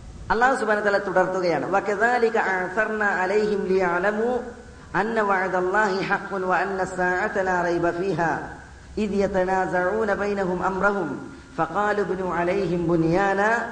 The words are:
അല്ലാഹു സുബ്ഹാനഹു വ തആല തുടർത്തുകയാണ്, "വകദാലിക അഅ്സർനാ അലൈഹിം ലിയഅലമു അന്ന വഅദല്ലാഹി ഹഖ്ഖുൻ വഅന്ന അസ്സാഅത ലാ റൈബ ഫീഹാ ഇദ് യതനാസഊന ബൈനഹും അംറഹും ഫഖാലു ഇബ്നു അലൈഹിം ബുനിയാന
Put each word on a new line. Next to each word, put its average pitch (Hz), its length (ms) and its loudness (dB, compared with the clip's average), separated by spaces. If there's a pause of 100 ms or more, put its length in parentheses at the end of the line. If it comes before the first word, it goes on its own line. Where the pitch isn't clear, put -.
(300)
അല്ലാഹു 247 240 4
സുബ്ഹാനഹു 208 280 0
വ - 20 2
തആല 202 120 4
തുടർത്തുകയാണ്, 180 760 2
"വകദാലിക 220 680 2
അഅ്സർനാ 202 720 0
അലൈഹിം 196 580 0
ലിയഅലമു 190 760 0 (520)
അന്ന 220 260 0
വഅദല്ലാഹി 190 760 2
ഹഖ്ഖുൻ 190 440 -2
വഅന്ന 185 400 0
അസ്സാഅത 185 580 -2
ലാ 185 220 0
റൈബ 175 280 0
ഫീഹാ 170 600 -2 (480)
ഇദ് 208 160 0
യതനാസഊന 190 1000 0
ബൈനഹും 190 500 -2
അംറഹും 185 680 -2 (260)
ഫഖാലു 202 440 0
ഇബ്നു 185 320 -2
അലൈഹിം 175 540 0
ബുനിയാന 175 540 2 (300)